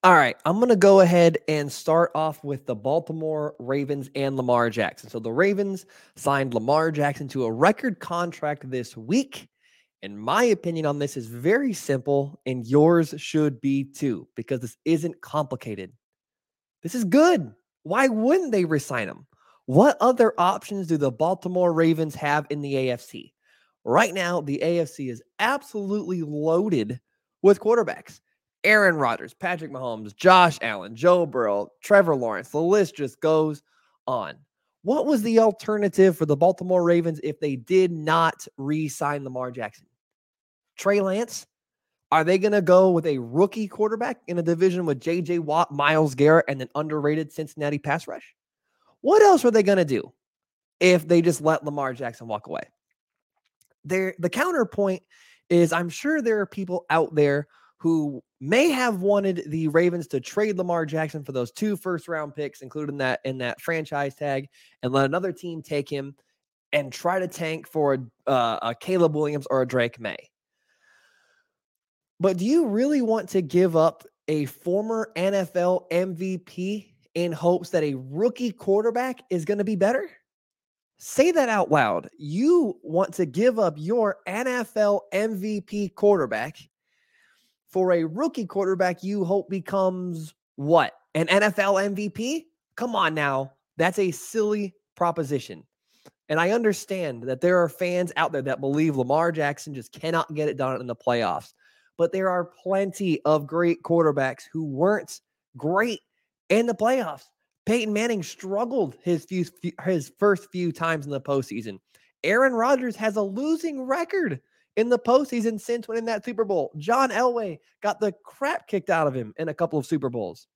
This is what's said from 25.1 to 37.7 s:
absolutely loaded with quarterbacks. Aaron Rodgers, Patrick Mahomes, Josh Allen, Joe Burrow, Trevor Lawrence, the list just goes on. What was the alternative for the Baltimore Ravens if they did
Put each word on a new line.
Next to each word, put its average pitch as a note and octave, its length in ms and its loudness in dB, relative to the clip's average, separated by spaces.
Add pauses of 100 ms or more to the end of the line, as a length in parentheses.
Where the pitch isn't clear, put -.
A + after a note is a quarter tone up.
absolutely G3+ 840 -4
loaded D3+ 760 0 (440)
with G3 160 6
quarterbacks. - 600 -2 (440)
Aaron G3+ 320 6
Rodgers, A#2+ 380 -2
Patrick E3 380 -8
Mahomes, A2+ 440 -8
Josh F3+ 460 6
Allen, G#2+ 340 -6
Joe F3 300 4
Burrow, G#2 440 -2 (120)
Trevor F#3 340 6
Lawrence, A2+ 340 -4
the D3+ 120 -4
list F#3 340 2
just C3+ 240 -8
goes D#3 440 0 (420)
on. A2 300 -6 (480)
What C4 240 0
was C4 160 2
the A3+ 160 4
alternative G#3 760 4
for D#3 120 -2
the D3 100 2
Baltimore F3+ 460 2
Ravens E3+ 400 2
if D3 160 -6
they D3 160 -2
did F3+ 360 2